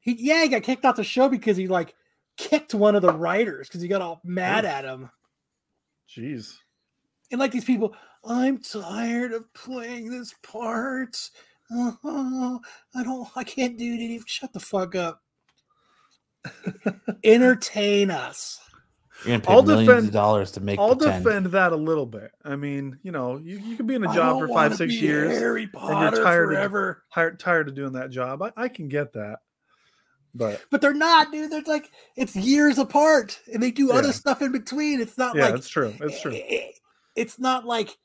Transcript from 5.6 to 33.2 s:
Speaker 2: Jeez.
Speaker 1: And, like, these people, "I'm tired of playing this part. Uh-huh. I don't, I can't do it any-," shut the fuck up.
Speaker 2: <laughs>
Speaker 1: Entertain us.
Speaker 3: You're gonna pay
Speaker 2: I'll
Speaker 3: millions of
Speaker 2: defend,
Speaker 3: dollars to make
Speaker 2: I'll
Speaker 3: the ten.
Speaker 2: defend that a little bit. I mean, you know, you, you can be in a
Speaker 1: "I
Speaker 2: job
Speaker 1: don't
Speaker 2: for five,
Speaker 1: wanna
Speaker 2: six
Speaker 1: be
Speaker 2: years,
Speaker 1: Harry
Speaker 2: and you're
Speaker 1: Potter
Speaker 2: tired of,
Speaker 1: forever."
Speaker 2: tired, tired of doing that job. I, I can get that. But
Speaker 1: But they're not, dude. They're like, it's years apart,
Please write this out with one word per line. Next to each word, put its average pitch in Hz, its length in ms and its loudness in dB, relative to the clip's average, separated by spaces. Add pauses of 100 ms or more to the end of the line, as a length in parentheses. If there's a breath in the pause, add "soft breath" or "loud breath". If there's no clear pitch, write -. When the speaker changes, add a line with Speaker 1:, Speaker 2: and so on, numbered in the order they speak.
Speaker 2:
Jeez. 120 480 -12 (720)
Speaker 1:
And, 247 80 -6
like, 269 140 0
these 254 120 -4
people, 220 300 0 (300 soft breath)
"I'm 247 340 0
tired 226 720 -6
of 226 220 -10
playing 240 560 -12
this 247 320 -12
part. 240 880 -6 (400 soft breath)
Uh-huh. 254 880 -4 (380 loud breath)
I 254 80 -4
don't, 247 320 -8
I 254 80 -8
can't 247 340 -4
do 233 60 -8 (100)
it 226 100 -6
any-," 233 220 -8
shut - 260 -10
the 190 80 -12
fuck 185 360 -4
up. 170 260 -6 (1200)
Speaker 2:
<laughs> - 800 -10
Speaker 1:
Entertain 214 840 4
us. 131 500 -8 (640 loud breath)
Speaker 3:
You're 123 140 2
gonna 135 80 -4
pay 185 60 6
Speaker 2:
I'll 240 100 10
Speaker 3:
millions 208 260 6
of 247 80 12
Speaker 2:
defend, 107 160 2
Speaker 3:
dollars 104 400 4
to 98 80 -10
make 101 180 -2
Speaker 2:
I'll 220 160 4
Speaker 3:
the 285 120 0
ten. 185 160 0
Speaker 2:
defend 202 240 2
that 180 260 2
a 165 40 -2
little 156 280 -2
bit. 107 280 -14 (120)
I 143 120 -8
mean, 139 460 -8
you 185 100 -12
know, 131 260 -4
you, 170 200 -14
you 220 180 -12
can 220 100 -4
be 262 80 -2
in 226 100 0
a 175 60 0
Speaker 1:
"I - 40 -2
Speaker 2:
job 160 240 2
Speaker 1:
don't - 20 -2
Speaker 2:
for 156 80 -2
five, - 60 -2 (180)
Speaker 1:
wanna - 40 -4
Speaker 2:
six 180 160 -2
Speaker 1:
be 233 80 -2
Speaker 2:
years, 151 380 0
Speaker 1:
Harry 226 240 -2
Speaker 2:
and 202 100 -12
you're - 100 -18
Speaker 1:
Potter 214 400 2
Speaker 2:
tired 175 300 6
of, 151 60 0
Speaker 1:
forever." 196 460 -4 (100)
Speaker 2:
tired, 170 260 -2
tired 165 280 0
of 135 60 -12
doing 139 180 -8
that 131 180 -10
job. 127 320 -6
I, 226 140 -8
I 247 120 -6
can 185 200 -10
get 143 260 -4
that. 107 240 -10 (960)
But 110 360 -4
Speaker 1:
But 277 100 2
they're 285 120 4
not, 311 380 4
dude. 302 220 -8
They're 302 100 -6
like, 302 280 -4 (260 soft breath)
it's 254 180 -4
years 269 440 4
apart, 294 640 4 (120)